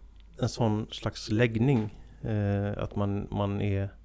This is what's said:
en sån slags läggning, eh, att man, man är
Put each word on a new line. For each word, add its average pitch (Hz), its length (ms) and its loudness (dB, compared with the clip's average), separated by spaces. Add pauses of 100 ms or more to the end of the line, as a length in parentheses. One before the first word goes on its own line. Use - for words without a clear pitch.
(420)
en 117 80 2
sån 110 420 2
slags - 400 -6
läggning, 113 640 4 (260)
eh, 101 640 0
att - 120 -8
man, 101 360 0
man 101 300 0
är 98 280 0 (160)